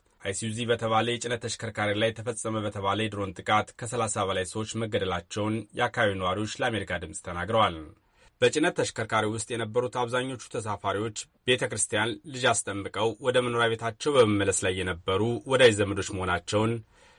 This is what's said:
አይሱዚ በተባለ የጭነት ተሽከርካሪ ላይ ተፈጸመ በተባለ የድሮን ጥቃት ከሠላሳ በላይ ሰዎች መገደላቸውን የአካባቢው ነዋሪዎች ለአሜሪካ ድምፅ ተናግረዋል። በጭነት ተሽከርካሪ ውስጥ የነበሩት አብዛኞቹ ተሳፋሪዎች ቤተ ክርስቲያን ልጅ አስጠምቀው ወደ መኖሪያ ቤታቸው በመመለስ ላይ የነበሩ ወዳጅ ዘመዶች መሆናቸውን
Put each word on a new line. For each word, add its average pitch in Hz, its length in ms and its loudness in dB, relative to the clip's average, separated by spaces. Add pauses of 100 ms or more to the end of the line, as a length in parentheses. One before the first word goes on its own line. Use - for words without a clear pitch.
(220)
አይሱዚ 107 440 -4
በተባለ 113 420 2
የጭነት 120 340 -4
ተሽከርካሪ 107 520 -4
ላይ 110 180 2
ተፈጸመ 110 500 -4
በተባለ 101 380 -2
የድሮን 101 340 -2
ጥቃት 107 400 0
ከሠላሳ 113 500 -2
በላይ 95 220 0
ሰዎች 110 300 -6
መገደላቸውን 104 800 -2 (180)
የአካባቢው 113 440 0
ነዋሪዎች 92 380 -2
ለአሜሪካ 101 420 -2
ድምፅ 87 240 -10
ተናግረዋል። 92 560 0 (640)
በጭነት 151 340 4
ተሽከርካሪ 110 520 0
ውስጥ 110 220 -4
የነበሩት 120 460 -2
አብዛኞቹ 127 540 -2
ተሳፋሪዎች 107 680 -4 (260)
ቤተ 127 220 4
ክርስቲያን 113 460 0 (140)
ልጅ 131 220 -8
አስጠምቀው 101 720 0
ወደ 127 200 2
መኖሪያ 120 300 2
ቤታቸው 113 440 -2
በመመለስ 104 480 6
ላይ 92 140 0
የነበሩ 92 460 0 (240)
ወዳጅ 127 300 8
ዘመዶች 98 360 0
መሆናቸውን 92 640 0 (460)